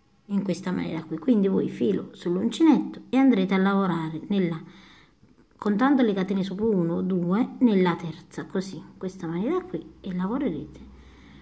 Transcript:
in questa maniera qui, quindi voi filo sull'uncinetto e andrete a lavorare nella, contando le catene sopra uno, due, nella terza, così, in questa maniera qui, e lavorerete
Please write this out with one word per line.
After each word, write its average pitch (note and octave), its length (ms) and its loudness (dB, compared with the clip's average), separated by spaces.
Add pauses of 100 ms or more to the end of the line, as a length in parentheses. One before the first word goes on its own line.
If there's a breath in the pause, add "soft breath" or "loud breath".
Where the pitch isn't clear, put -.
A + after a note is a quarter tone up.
(260)
in G3+ 180 -2
questa F3+ 260 -4
maniera E3+ 320 -4
qui, - 140 -8
quindi G#3 320 4
voi - 220 0
filo G3+ 420 -2
sull'uncinetto A3 960 2
e - 80 -2
andrete G#3 380 4
a F#3+ 40 4
lavorare F3+ 720 0
nella, F3 340 0 (920 loud breath)
contando B3+ 460 2
le G#3+ 100 4
catene F#3+ 300 -2
sopra F#3+ 240 -4
uno, F3+ 360 0
due, F#3 560 0
nella F#3+ 360 4
terza, - 520 -10
così, F#3+ 300 -6
in - 220 -18
questa F3+ 300 -10
maniera A3+ 340 -2
qui, - 380 -12
e F#3+ 120 -10
lavorerete F#3+ 680 -4 (600 loud breath)